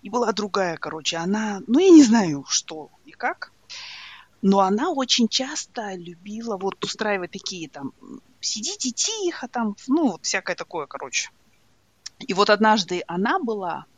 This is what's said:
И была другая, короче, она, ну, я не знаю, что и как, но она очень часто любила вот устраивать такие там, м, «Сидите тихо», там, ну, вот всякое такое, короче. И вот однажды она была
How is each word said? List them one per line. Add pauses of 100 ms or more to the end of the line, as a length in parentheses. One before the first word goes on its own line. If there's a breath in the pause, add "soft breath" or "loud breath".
И
была
другая,
короче,
она,
ну,
я
не
знаю,
что (140)
и
как, (880 loud breath)
но
она
очень
часто
любила
вот
устраивать
такие
там, (100)
м, (200)
«Сидите
тихо»,
там, (140)
ну,
вот
всякое
такое,
короче. (960)
И
вот
однажды
она
была (120)